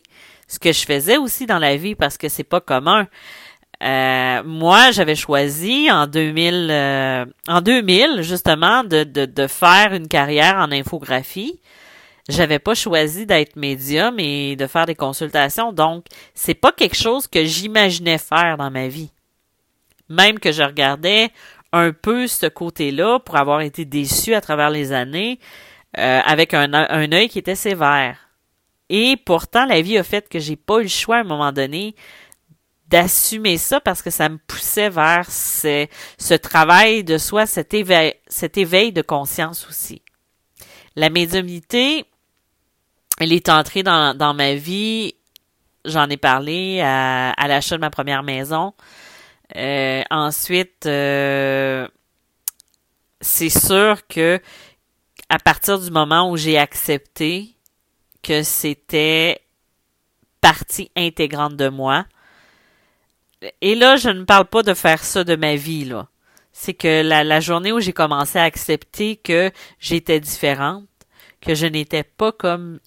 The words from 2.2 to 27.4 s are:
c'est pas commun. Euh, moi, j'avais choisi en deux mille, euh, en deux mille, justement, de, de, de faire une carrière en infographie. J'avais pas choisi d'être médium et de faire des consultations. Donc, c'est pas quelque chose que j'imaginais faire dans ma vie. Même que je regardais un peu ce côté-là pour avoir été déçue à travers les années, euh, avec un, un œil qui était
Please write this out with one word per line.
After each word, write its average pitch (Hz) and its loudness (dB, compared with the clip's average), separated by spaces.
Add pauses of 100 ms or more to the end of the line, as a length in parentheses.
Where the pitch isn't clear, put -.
c'est 139 -8
pas 175 -2
commun. 170 0 (760)
Euh, 131 0
moi, 170 4
j'avais 160 2
choisi 151 0
en 156 4
deux 156 -2
mille, 170 0
euh, 135 0 (200)
en 170 2
deux 233 4
mille, 208 4
justement, 180 2
de, 160 2
de, 139 -2
de 139 -2
faire 190 6
une 165 -6
carrière 151 2
en 160 0
infographie. 139 -6 (680)
J'avais 151 0
pas 214 -2
choisi 165 -2
d'être 170 0
médium 147 -2
et 143 -4
de 135 -4
faire 165 0
des 165 -2
consultations. 147 -2
Donc, 165 0 (300)
c'est - -4
pas 262 4
quelque - -2
chose 247 -2
que 160 0
j'imaginais 175 0
faire 160 0
dans 139 -6
ma 131 -6
vie. 151 -12 (1000)
Même 202 4
que 170 0
je 151 0
regardais 147 2 (420)
un 170 4
peu 240 -2
ce - -4
côté-là 165 -2
pour - -4
avoir 143 2
été 151 -8
déçue 147 -2
à 208 2
travers 151 0
les 147 -4
années, 160 -4 (580)
euh, 131 2
avec 156 2
un, 143 2
un 156 0
œil 208 2
qui - -10
était 185 -4